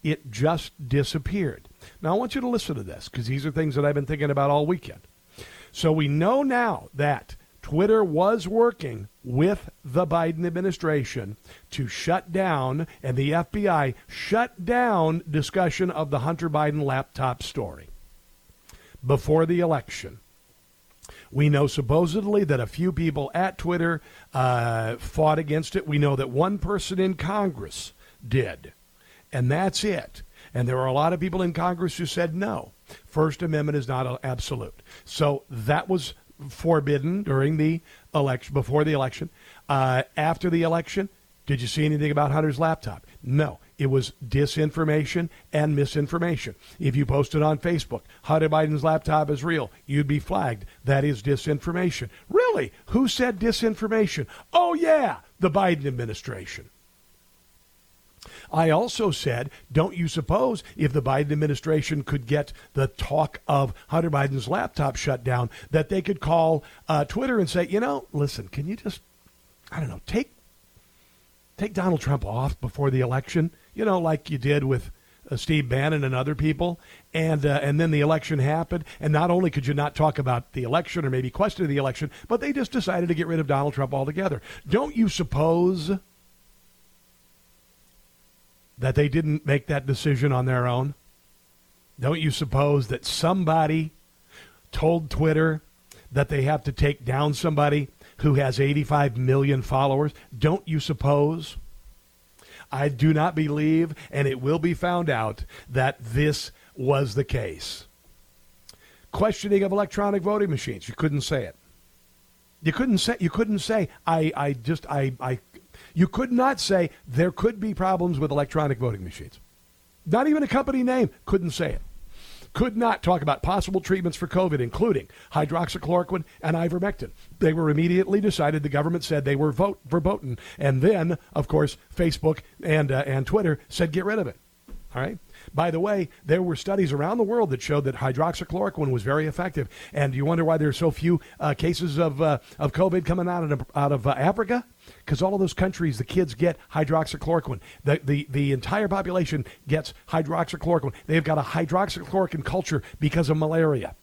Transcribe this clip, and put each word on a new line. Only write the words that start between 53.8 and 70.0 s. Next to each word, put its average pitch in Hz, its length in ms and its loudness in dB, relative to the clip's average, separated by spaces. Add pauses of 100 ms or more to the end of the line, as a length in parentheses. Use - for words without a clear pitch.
Oh, 349 220 4
yeah, 311 440 2 (220)
the 180 100 2
Biden 170 360 2
administration. 117 840 -8 (1800)
I 160 180 4
also 208 420 2
said, 127 380 -4 (220)
don't 165 240 2
you 170 140 -2
suppose 208 520 0 (140)
if 147 160 0
the 143 100 0
Biden 139 300 0
administration 151 720 0
could 131 240 -4
get 147 240 -2 (220)
the 135 140 0
talk - 600 -2
of 139 260 2 (140)
Hunter 165 240 0
Biden's 135 380 0
laptop 143 480 -2
shut 123 260 -4
down, 123 260 0 (220)
that 156 160 2
they 190 140 -2
could 190 180 -2
call, 160 460 2 (240)
uh, 147 160 2
Twitter 247 340 0
and 180 100 0
say, 175 180 0
"You 190 120 0
know, 269 320 -4
listen, 139 380 -4
can 143 180 -6
you 202 80 -6
just, - 240 -8 (720)
I - 80 -8
don't 143 100 -4
know, 90 160 -12